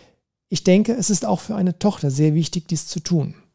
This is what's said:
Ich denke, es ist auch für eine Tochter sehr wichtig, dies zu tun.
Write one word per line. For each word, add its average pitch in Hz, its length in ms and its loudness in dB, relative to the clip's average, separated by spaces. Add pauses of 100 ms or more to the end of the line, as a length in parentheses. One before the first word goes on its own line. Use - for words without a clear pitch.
(500)
Ich - 140 -4
denke, 208 300 4
es 214 160 -2
ist 202 160 -2
auch 208 140 0
für 214 160 -8
eine 180 240 -2
Tochter 175 320 0
sehr 151 240 2
wichtig, 165 320 -2
dies 160 180 -4
zu - 140 -10
tun. 156 340 -2 (220)